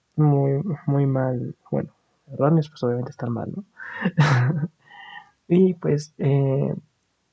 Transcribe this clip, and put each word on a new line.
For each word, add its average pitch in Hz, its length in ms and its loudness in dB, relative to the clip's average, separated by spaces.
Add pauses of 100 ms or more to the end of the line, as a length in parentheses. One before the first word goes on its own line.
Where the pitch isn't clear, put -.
(140)
muy, 139 480 2 (240)
muy 139 200 2
mal, 131 500 -4 (120)
bueno, - 220 -4 (420)
erróneos, 151 380 2
pues, - 140 -10
obviamente 123 260 -2
están 120 220 -6
mal, - 200 -6
¿no? 202 120 -10 (400)
<laughs> 147 640 2 (800)
Y, 185 260 4
pues, 151 440 -4
eh, 139 540 2 (600)